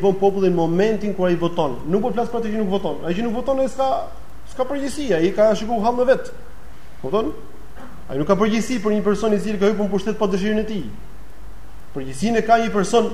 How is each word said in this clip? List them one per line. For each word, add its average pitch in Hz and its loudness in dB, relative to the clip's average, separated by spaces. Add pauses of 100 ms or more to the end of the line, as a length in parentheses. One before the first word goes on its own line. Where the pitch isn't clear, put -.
bën 190 4
populli 190 4
në 175 2
momentin 190 2
kur 180 2
ai 170 2
voton. 156 0 (100)
Nuk 208 2
po 240 0
flas 233 0
për 233 -2
atë 214 -2
që 220 0
nuk 196 0
voton. 180 -2
Ai 170 0
që 233 -2
nuk 226 0
voton 269 0
ai 254 -2
s'ka, 269 0 (640)
s'ka 254 -2
përgjegjësi, 285 -4
ai 170 4
ka 214 6 (100)
shikuar 220 -2
hall 240 2
në 247 4
vet. - 0 (720)
Kupton? 214 0 (720)
Ai 135 -4
nuk 151 -2
ka 196 6
përgjegjësi 220 2
për 208 2
një 208 0
person 208 2
i 196 2
cili 208 -2
ka 196 4
hyrë 202 0
në 208 0
pushtet 196 0
pa 214 2
dëshirën 208 0
e 214 -2
tij. 202 -4 (1120)
Përgjegjësinë 143 0
e 220 -2
ka 226 6
një 226 0
person, 214 4